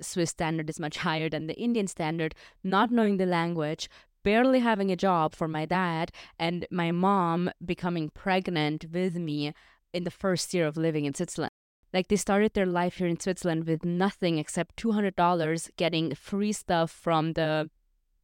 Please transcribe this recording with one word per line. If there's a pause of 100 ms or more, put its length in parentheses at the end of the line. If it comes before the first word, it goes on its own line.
Swiss
standard
is
much
higher
than
the
Indian
standard, (300)
not
knowing
the
language, (320)
barely
having
a
job
for
my
dad, (280)
and
my
mom (140)
becoming
pregnant
with
me (400)
in
the
first
year
of
living
in
Switzerland. (420)
Like,
they
started
their
life
here
in
Switzerland
with
nothing
except
two
hundred
dollars,
getting
free
stuff
from
the (560)